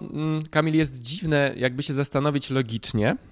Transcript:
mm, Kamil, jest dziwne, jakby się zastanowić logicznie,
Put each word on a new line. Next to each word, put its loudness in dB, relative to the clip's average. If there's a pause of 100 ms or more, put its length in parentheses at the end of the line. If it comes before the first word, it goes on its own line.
(140)
mm, -2
Kamil, 2
jest 0
dziwne, 0
jakby 0
się -4
zastanowić 0
logicznie, 0 (160)